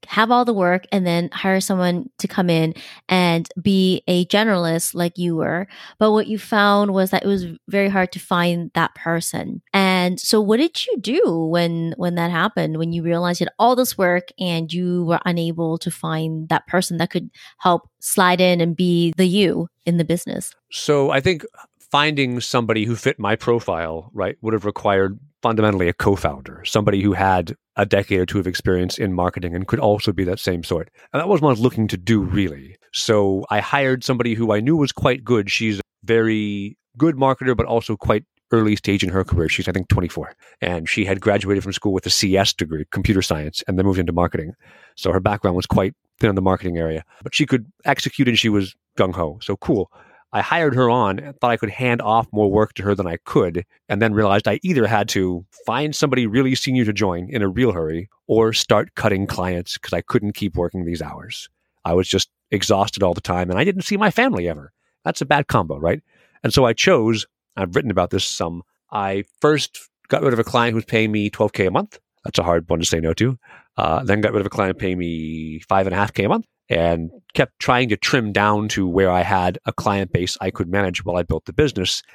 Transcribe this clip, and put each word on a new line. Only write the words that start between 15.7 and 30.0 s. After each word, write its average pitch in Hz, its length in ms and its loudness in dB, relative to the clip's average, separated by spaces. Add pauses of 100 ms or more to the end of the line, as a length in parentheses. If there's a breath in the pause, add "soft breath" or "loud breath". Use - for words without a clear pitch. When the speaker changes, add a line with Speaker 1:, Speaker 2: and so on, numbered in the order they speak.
Speaker 1:
to 170 120 -6
find 160 600 -6
that - 180 -2
person 180 300 -2
that 165 140 -2
could 170 180 -4 (300 loud breath)
help 175 300 0 (120)
slide 180 400 2
in 180 180 4
and 165 160 0
be 170 400 2
the 190 100 4
you 175 440 0 (160)
in 175 100 0
the 170 100 2
business? - 480 -4 (160)
Speaker 2:
So 143 420 0
I 135 100 2
think 160 240 0 (340)
finding 143 600 0
somebody 113 420 0
who 117 140 0
fit - 220 -2
my 107 180 0
profile, 82 760 -2
right, 98 280 -4
would 110 120 0
have 104 120 -2
required 98 520 0 (240)
fundamentally 107 480 4
a 87 40 -2
co-founder, - 720 -2
somebody 104 360 2
who 101 120 4
had 92 420 2 (200)
a 104 100 2
decade 98 340 2
or 90 80 2
two 101 120 -2
of 90 60 -2
experience 90 540 -2
in 104 120 -2
marketing 87 440 -2
and 92 120 -6
could 117 120 0
also 104 340 2